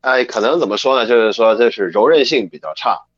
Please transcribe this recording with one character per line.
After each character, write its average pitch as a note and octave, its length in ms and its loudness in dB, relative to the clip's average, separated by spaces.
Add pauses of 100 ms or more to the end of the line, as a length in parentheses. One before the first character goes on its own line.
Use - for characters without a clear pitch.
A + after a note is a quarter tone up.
哎， B2+ 240 0
可 A2+ 160 -6
能 C#3 180 0
怎 C3 80 -2
么 G#2 80 -4
说 C3 240 0
呢？ A2+ 80 -2
就 A#2+ 80 2
是 A2 160 2
说 A2+ 240 2
这 A#2 140 2
是 G2+ 200 -4
柔 G2+ 180 2
韧 D3+ 180 4
性 A2+ 240 -2
比 - 80 -20
较 D#2 160 -12
差， - 260 -4 (180)